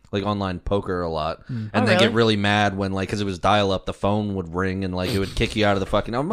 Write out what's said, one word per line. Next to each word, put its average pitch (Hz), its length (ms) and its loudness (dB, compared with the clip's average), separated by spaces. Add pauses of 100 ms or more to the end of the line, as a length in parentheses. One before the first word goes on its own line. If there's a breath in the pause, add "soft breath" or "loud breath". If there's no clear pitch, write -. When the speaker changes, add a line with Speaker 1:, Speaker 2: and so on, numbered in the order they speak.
(120)
Speaker 1:
like, 101 120 -2
online 98 360 -2
poker 98 420 -2
a 85 80 -2
lot, 78 380 -4
Speaker 2:
Mm. - 20 -
Speaker 1:
and 110 240 -8
Speaker 3:
Oh, - 80 2
Speaker 1:
then - 60 2
Speaker 3:
really? 180 120 4
Speaker 1:
get 107 140 4
really 113 240 4
mad 101 400 2
when, 98 160 -2
like, 95 160 -2
'cause 104 120 -4
it 101 40 -2
was 92 140 -4
dial-up, 98 460 2
the 92 80 -4
phone 104 420 0
would 85 200 -6
ring 95 280 -2
and, 90 120 -4
like, 90 180 -2
it 98 60 0
would 95 160 -4
kick 113 200 0
you 104 100 4
out 101 100 4
of 95 60 0
the 92 40 0
fucking, 104 300 -2
"Oh, 131 60 -2 (120)